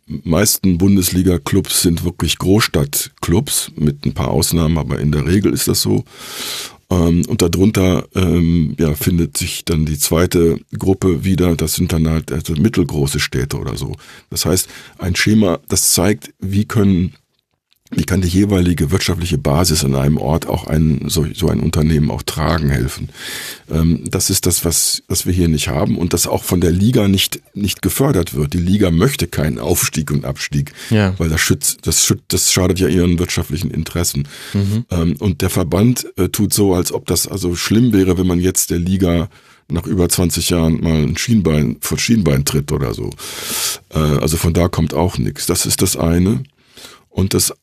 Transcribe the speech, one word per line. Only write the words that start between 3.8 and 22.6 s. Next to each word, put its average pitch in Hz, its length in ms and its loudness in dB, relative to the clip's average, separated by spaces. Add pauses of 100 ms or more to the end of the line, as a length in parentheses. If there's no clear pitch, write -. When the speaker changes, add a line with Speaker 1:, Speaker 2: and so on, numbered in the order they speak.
Speaker 1:
ein - 80 -2
paar - 140 -2
Ausnahmen, 80 500 0
aber 73 220 -4
in 73 120 0
der 73 140 0
Regel 98 260 2
ist - 160 -2
das 92 140 0
so. 104 220 0 (840)
Ähm, 85 380 2
und 101 140 -2
darunter, 92 720 2
ähm, 85 640 2
ja, 80 160 2
findet 85 420 -2
sich - 300 -6
dann 78 180 0
die 76 140 -2
zweite 85 600 2 (200)
Gruppe 92 460 0
wieder, 90 320 2
das 78 180 -2
sind 90 180 0
dann 80 160 2
halt, 80 240 -2
also 73 220 -4
mittelgroße 71 680 0
Städte 67 380 -4
oder 58 180 -8
so. - 180 -8 (360)
Das - 160 -4
heißt, 95 220 0 (280)
ein 90 180 -2
Schema, 104 440 2 (100)
das - 240 0
zeigt, 98 460 0
wie 98 260 -2
können, 98 480 2 (760)
wie - 140 -2
kann 92 160 0
die 92 80 0
jeweilige 87 600 2
wirtschaftliche 87 480 -2
Basis 73 440 0
in 67 120 0
einem 69 240 2
Ort 69 280 -2
auch - 200 -4
ein, 78 400 0
so, - 260 -2
so - 160 -2
ein 80 120 0
Unternehmen 78 500 2
auch - 120 -6
tragen 78 460 -2